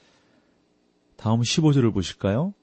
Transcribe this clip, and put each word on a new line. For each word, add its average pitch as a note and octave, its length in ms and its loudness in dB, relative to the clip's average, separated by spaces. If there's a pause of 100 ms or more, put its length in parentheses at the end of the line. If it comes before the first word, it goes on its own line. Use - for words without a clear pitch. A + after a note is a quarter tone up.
(1160)
다음 A#2 280 -2
십오 D#3 280 2
절을 A#2+ 200 2
보실까요? G#2 600 -4 (100)